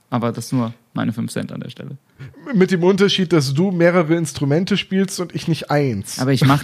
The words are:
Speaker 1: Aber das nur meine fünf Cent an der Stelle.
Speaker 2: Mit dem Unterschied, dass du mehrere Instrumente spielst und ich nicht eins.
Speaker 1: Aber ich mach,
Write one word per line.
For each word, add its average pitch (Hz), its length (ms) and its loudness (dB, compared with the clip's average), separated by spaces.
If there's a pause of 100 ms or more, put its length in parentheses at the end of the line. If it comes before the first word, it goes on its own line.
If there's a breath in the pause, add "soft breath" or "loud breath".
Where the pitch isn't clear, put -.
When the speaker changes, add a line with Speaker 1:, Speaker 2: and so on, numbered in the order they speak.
(120)
Speaker 1:
Aber 117 200 0
das 117 220 -6
nur 117 200 -2 (200)
meine 113 180 -2
fünf 117 220 -8
Cent 107 180 -6
an - 80 -12
der - 100 -12
Stelle. - 280 -16 (560 loud breath)
Speaker 2:
Mit 185 180 2
dem 170 120 2
Unterschied, 190 500 2
dass 139 200 2
du 185 180 2
mehrere 170 440 4
Instrumente 170 640 0
spielst 190 420 -2
und 180 160 -8
ich 165 140 -4
nicht - 220 -2
eins. 135 480 0
Speaker 1:
Aber 131 120 0
ich 135 140 4
mach, 139 180 4